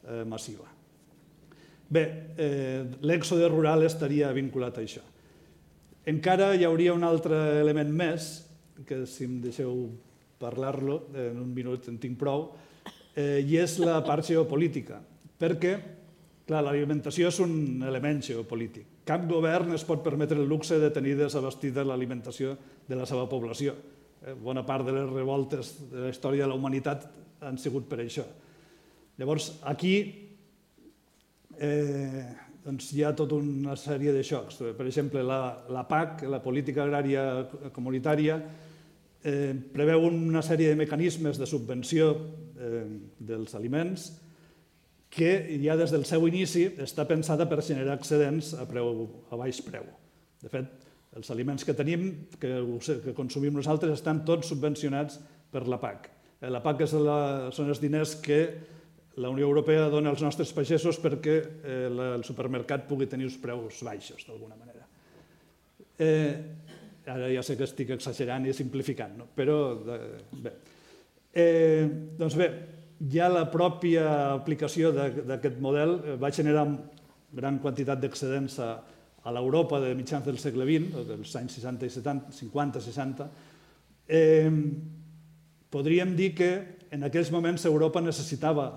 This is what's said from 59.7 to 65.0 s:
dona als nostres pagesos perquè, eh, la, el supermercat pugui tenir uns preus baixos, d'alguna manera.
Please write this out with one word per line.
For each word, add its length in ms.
dona 180
als 160
nostres 240
pagesos 480
perquè, 400
eh, 300
la, 260
el 80
supermercat 640
pugui 160
tenir 240
uns 80
preus 480
baixos, 400
d'alguna 320
manera. 240